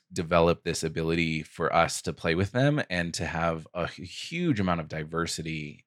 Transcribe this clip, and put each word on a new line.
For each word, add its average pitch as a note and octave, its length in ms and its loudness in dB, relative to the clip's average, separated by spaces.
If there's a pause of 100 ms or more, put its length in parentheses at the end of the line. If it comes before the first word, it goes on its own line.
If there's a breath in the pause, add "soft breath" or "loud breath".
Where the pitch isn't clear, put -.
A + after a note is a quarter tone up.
(120)
develop E2+ 520 4
this D#2+ 180 -2
ability D#2+ 640 0
for - 300 -4
us E2 280 4
to F2 100 -4
play E2 220 0
with F#2+ 180 2
them C#3 380 2
and E2+ 240 -2
to - 120 -4
have E2 480 -2
a E2 120 -2
hu-, - 160 -10
huge D#3+ 560 -2
amount F2+ 220 2
of D#2 80 -8
diversity D#2+ 1000 -6